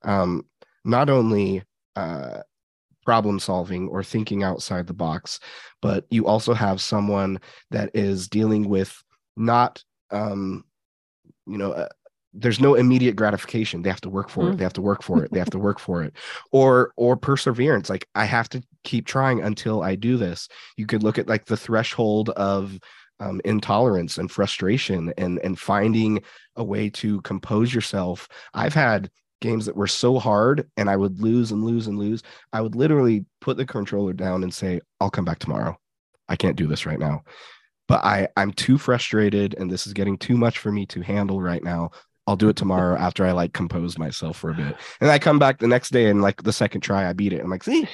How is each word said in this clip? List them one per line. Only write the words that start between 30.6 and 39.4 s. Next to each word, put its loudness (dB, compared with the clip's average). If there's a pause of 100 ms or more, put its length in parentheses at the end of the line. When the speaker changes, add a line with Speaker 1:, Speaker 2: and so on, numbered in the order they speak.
Speaker 1:
and 0
I 2
would 0
lose 2
and -2
lose -2
and -4
lose. -4 (300)
I -2
would -4
literally 4 (160)
put -4
the -4
controller -4
down -2
and -4
say, -4 (200)
"I'll 0
come -2
back -2
tomorrow. -6 (500)
I -4
can't 0
do -2
this -4
right -4
now. -2 (640)
But 4
I, 0
I'm 0
too 2
frustrated 2